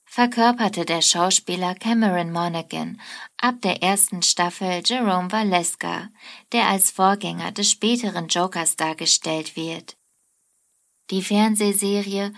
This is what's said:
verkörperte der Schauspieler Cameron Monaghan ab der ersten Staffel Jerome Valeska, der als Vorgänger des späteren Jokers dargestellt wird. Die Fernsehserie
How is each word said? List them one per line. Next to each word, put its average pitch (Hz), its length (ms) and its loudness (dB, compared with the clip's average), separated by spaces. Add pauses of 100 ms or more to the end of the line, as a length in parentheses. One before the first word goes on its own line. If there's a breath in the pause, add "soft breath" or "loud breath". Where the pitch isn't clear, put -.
verkörperte 233 840 2
der 165 180 0
Schauspieler 180 720 0
Cameron 190 560 0
Monaghan 165 680 -6 (380 loud breath)
ab 247 240 -2
der 185 220 -2
ersten 190 400 2
Staffel 180 600 0
Jerome 185 480 0
Valeska, 180 800 -2 (420 loud breath)
der 233 160 2
als 196 220 2
Vorgänger 190 640 0
des 208 180 0
späteren 208 580 0
Jokers 175 480 0
dargestellt 160 800 -2
wird. 165 420 -10 (1120)
Die 190 100 0
Fernsehserie 202 1160 2